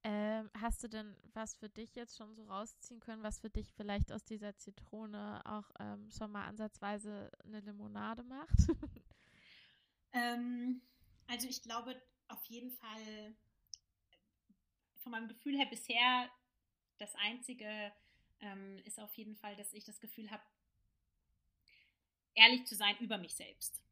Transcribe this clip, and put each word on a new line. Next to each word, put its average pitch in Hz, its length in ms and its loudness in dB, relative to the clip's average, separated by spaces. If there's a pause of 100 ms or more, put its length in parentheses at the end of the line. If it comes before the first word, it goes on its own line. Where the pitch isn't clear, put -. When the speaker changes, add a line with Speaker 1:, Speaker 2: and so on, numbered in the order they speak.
Speaker 1:
Ähm, 214 440 0 (100)
hast 233 240 -2
du 240 40 -10
denn 214 280 -10 (180)
was 220 220 -6
für 214 140 -12
dich 220 260 -12
jetzt 240 220 -12
schon 220 180 -16
so 220 100 -18
rausziehen 214 540 -10
können, 220 240 -10
was 214 160 -4
für 220 100 -6
dich - 240 -4
vielleicht 202 380 0
aus 214 120 -6
dieser 208 320 -8
Zitrone 208 880 -10
auch, 214 340 -6
ähm, 208 320 -8
schon 214 200 -6
mal 202 140 -4
ansatzweise 208 880 -6 (140)
'ne 214 160 -12
Limonade 208 640 -8
macht? 269 340 6
<laughs> - 460 8 (1080)
Speaker 2:
Ähm, 240 680 0 (460)
also 240 200 -2
ich 254 140 -6
glaube 247 400 -6 (260)
auf 220 180 -14
jeden 240 260 -10
Fall, 214 640 -12 (1600)
von 247 140 -12
meinem 226 160 -6
Gefühl 277 300 -4
her 269 100 4
bisher 247 640 4 (680)
das 208 180 -12
Einzige, 214 800 -4 (480)
ähm, 196 440 -10
ist 220 140 -10
auf 214 180 -14
jeden 214 180 -12
Fall, 208 200 -12
dass 196 180 -10
ich 214 120 -16
das - 140 -16
Gefühl 220 320 -14
hab, 214 100 -10 (1900)
ehrlich 247 320 12
zu 226 80 -6
sein 202 240 2
über 214 180 -2
mich 175 180 -6
selbst. - 560 -10